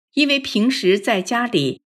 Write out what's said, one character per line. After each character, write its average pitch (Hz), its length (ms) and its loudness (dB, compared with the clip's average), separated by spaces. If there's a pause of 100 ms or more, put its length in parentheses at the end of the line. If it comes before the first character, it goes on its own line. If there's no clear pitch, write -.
(140)
因 285 140 2
为 277 120 2
平 240 300 0
时 196 300 2
在 196 240 -2
家 240 240 -2
里 143 400 -2